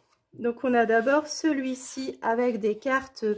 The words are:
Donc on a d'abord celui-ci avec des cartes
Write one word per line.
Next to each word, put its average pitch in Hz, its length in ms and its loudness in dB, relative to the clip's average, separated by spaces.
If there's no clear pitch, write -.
Donc 233 320 -4
on 254 100 2
a 233 100 6
d'abord 254 440 2
celui-ci 262 920 -4
avec 233 380 0
des 208 180 0
cartes 262 480 -4